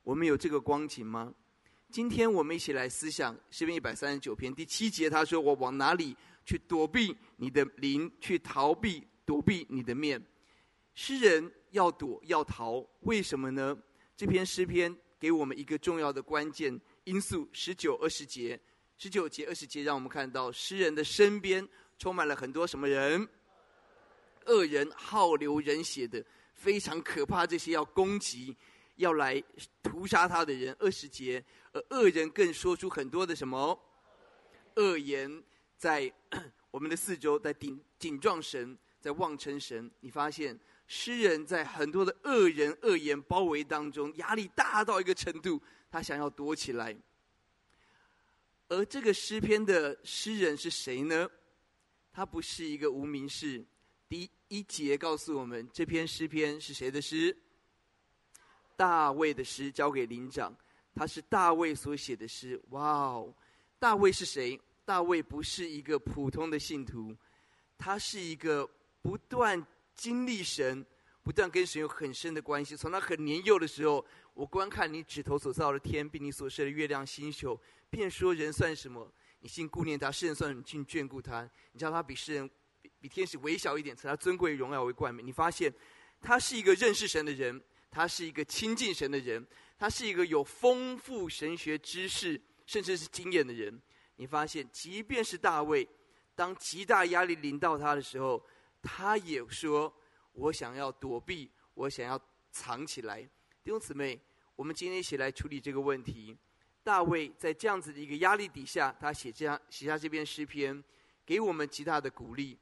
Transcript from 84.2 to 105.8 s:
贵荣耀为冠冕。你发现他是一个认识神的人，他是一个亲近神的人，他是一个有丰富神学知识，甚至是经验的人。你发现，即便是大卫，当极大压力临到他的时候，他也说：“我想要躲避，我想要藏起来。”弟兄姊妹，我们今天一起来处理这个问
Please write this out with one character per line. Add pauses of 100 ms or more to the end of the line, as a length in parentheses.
贵
荣
耀
为
冠
冕。
你
发
现 (480)
他
是
一
个
认
识
神
的
人， (280)
他
是
一
个
亲
近
神
的
人， (320)
他
是
一
个
有
丰
富
神
学
知
识， (260)
甚
至
是
经
验
的
人。 (360)
你
发
现，
即
便
是
大
卫， (480)
当
极
大
压
力
临
到
他
的
时
候， (360)
他
也
说 (400)
：“我
想
要
躲
避， (240)
我
想
要 (320)
藏
起
来。” (420)
弟
兄
姊
妹， (380)
我
们
今
天
一
起
来
处
理
这
个
问